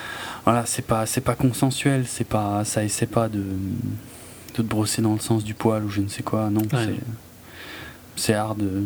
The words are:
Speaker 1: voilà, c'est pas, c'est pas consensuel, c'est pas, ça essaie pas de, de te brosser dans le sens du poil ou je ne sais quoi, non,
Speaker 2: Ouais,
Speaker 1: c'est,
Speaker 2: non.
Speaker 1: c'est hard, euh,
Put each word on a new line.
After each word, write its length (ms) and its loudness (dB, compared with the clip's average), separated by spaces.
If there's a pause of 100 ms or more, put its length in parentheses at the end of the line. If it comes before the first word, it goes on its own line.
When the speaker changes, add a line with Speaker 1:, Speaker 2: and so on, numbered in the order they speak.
(460)
Speaker 1:
voilà, 200 6
c'est 200 -4
pas, 200 2
c'est 140 -2
pas 160 2
consensuel, 720 2
c'est 200 -2
pas, 360 2
ça 220 0
essaie 200 0
pas 220 2
de, 120 -2
de 1120 -6
te 80 -2
brosser 400 0
dans 120 4
le 60 2
sens 240 2
du 100 -6
poil 300 2
ou 60 -2
je 100 -2
ne 80 2
sais 160 -8
quoi, 260 0
non, 120 4
Speaker 2:
Ouais, 100 2
Speaker 1:
c'est, 160 2
Speaker 2:
non. 80 -2 (1200)
Speaker 1:
c'est 180 2
hard, 280 0
euh, 240 0